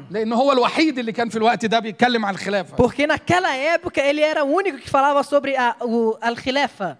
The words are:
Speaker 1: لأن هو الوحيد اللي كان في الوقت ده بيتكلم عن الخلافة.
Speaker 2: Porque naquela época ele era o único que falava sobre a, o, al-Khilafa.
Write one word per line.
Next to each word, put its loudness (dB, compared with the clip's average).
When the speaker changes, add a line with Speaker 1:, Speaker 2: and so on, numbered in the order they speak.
Speaker 1:
لأن -4
هو 2
الوحيد 2
اللي -4
كان -2
في -6
الوقت 0
ده 2
بيتكلم 0
عن -2
الخلافة. -6
Speaker 2:
Porque 2
naquela 0
época -2
ele 2
era 2
o -2
único 0
que -18
falava 2
sobre 0
a, 0
o, 0
al-Khilafa. -4